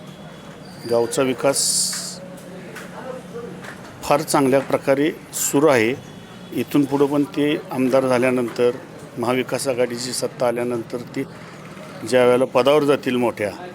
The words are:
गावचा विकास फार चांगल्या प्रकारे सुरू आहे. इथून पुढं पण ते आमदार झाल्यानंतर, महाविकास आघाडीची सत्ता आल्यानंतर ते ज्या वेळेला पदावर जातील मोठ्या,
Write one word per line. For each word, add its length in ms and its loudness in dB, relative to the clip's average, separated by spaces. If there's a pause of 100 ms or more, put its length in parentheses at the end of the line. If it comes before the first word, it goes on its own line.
(880)
गावचा 340 2
विकास 680 0 (2000)
फार 180 2
चांगल्या 400 4
प्रकारे 500 2 (240)
सुरू 320 2
आहे. 480 4 (380)
इथून 320 2
पुढं 220 2
पण 180 2
ते 320 0 (140)
आमदार 360 2
झाल्यानंतर, 640 2 (480)
महाविकास 500 -2
आघाडीची 440 -2
सत्ता 360 -2
आल्यानंतर 480 -4
ते 280 -6 (840)
ज्या 160 6
वेळेला 200 6
पदावर 400 4
जातील 320 2
मोठ्या, 340 0 (240)